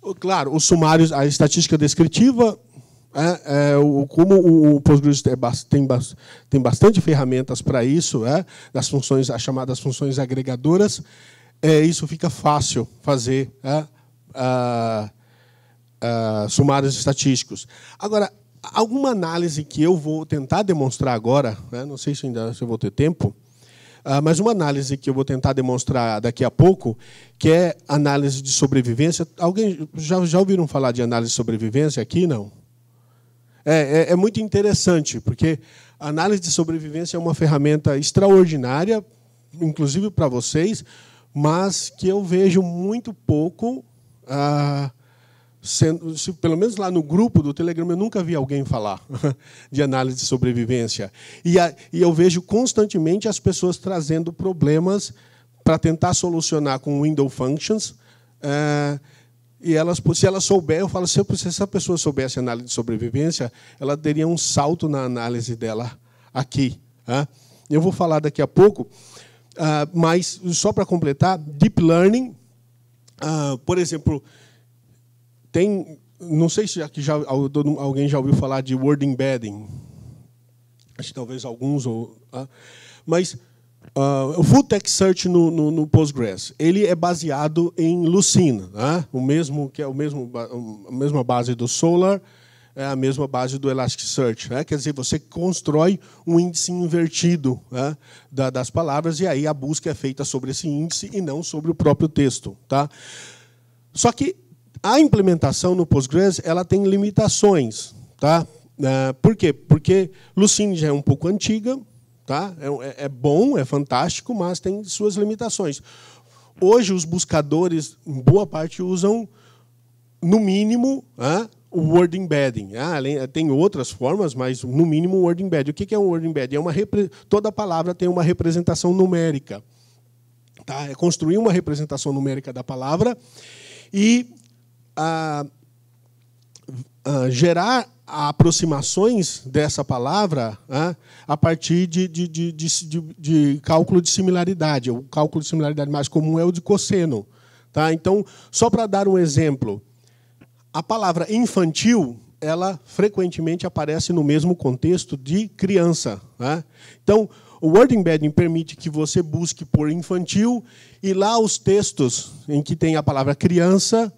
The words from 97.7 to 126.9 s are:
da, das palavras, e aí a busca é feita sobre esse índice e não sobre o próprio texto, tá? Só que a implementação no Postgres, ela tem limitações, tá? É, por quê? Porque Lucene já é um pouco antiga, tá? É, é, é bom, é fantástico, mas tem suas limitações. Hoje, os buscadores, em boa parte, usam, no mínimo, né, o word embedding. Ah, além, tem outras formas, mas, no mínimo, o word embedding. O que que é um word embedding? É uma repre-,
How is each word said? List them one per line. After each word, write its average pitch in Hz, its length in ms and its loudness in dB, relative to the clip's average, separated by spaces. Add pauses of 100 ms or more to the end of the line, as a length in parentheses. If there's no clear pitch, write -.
da, 135 180 -2
das 127 200 -6
palavras, 156 500 -2
e 185 80 -2
aí 147 180 -2
a 151 80 -2
busca 147 360 -6
é 151 40 -4
feita 139 300 -8
sobre 131 280 -6
esse 156 180 -6
índice 160 420 -6
e 202 80 -6
não 160 240 -6
sobre 156 260 -8
o 165 60 0
próprio 156 320 2
texto, 139 480 -2 (140)
tá? 143 200 0 (1000)
Só 233 220 0
que 285 240 -6 (440)
a 226 180 2
implementação 185 760 4
no 180 100 0
Postgres, 156 580 2
ela 180 200 -2
tem 190 220 0
limitações, 196 1080 2 (240)
tá? 165 300 2 (340)
É, 131 320 0
por 202 220 2
quê? 165 160 0
Porque 180 580 2 (260)
Lucene 202 400 2
já 156 120 -2
é 147 40 0
um 143 100 0
pouco 143 260 -2
antiga, 214 500 -2 (480)
tá? 180 320 -6
É, 139 300 -8
é, 139 180 -12
é 135 40 -6
bom, 147 480 2
é 139 80 0
fantástico, 143 680 -2
mas 180 260 -4
tem 196 260 -6
suas 202 300 -4
limitações. 208 640 -4 (800)
Hoje, 202 340 4
os 175 100 -2
buscadores, 160 920 -2 (100)
em 135 140 -8
boa 180 260 6
parte, 160 340 -8
usam, 190 460 0 (920)
no 185 180 4
mínimo, 220 640 0 (140)
né, 165 300 0 (220)
o 170 120 -4
word 170 360 4
embedding. 135 580 -2
Ah, 156 200 -4
além, 135 320 -4
tem 160 240 -2
outras 147 400 0
formas, 151 420 -2
mas, 127 300 -6
no 131 220 2
mínimo, 170 320 0
o 185 40 2
word 175 220 0
embedding. 151 280 -2
O - 20 -6
que 202 120 -6
que 196 80 -6
é 208 60 0
um 202 80 2
word 165 200 -2
embedding? 139 280 -4
É 147 40 0
uma 165 120 -4
repre-, 202 380 -2 (200)